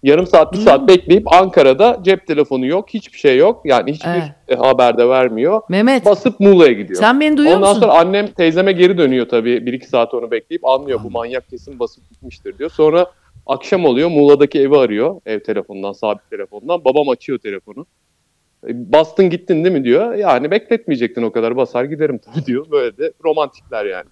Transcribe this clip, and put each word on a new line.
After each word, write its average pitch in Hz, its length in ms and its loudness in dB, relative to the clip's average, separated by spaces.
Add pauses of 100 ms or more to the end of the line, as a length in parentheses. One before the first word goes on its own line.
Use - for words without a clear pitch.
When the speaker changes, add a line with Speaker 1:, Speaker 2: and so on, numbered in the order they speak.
Speaker 1:
yarım 156 240 2
saat, 160 260 4
bir 180 60 -6
Speaker 2:
Hı. 208 40 -4
Speaker 1:
saat 190 260 4
bekleyip 185 440 4
Ankara'da 180 680 4
cep 185 240 -2
telefonu 139 400 -2
yok, 175 240 -4
hiçbir - 280 -14
şey - 180 2
yok. 202 280 2
Yani 139 280 0
hiçbir, 160 180 -8
Speaker 2:
Evet. 175 120 -4 (260)
Speaker 1:
e, 135 60 0
haber 123 440 2
de 120 100 2
vermiyor. 127 600 0
Speaker 2:
Mehmet, 220 360 0
Speaker 1:
Basıp 208 360 0
Muğla'ya 180 320 6
gidiyor. 104 280 -8
Speaker 2:
sen 247 200 2
beni 302 160 0
duyuyor 302 200 2
Speaker 1:
Ondan 392 120 2
Speaker 2:
musun? 226 140 2
Speaker 1:
sonra - 100 2
annem 185 340 2
teyzeme 180 460 0
geri 180 260 2
dönüyor 127 300 0
tabii. 120 380 -2
Bir 123 60 -6
iki 127 160 -12
saat 117 260 -2
onu 117 160 -8
bekleyip 120 340 -8
anlıyor. 131 340 -2
Bu - 20 -8
Speaker 3:
Anladım. 110 120 -14
Speaker 1:
manyak 120 380 -10
kesin 131 280 -20
basıp - 320 -12
gitmiştir - 480 -20
diyor. 156 120 -10
Sonra 160 360 0 (400)
akşam 170 380 -4
oluyor, 143 240 0
Muğla'daki 143 520 2
evi 139 160 2
arıyor. 127 500 0
Ev 107 140 -6
telefonundan, 101 520 -10
sabit 104 380 -8
telefondan. 110 540 -10
Babam 139 240 0
açıyor 127 300 -6
telefonu. 104 480 -16 (840)
"E, 120 240 -8
bastın 160 380 2
gittin 170 340 -4
değil 185 120 0
mi?" 135 80 -4
diyor. 180 300 0
"Yani 151 360 -2
bekletmeyecektin 147 720 -4
o 110 100 -4
kadar, 117 240 -4
basar 123 280 -4
giderim 147 340 -6
tabii." - 280 -10
diyor. 131 240 -6
Böyle 127 260 -4
de 156 160 -6 (120)
romantikler 143 600 -6
yani. 92 280 -10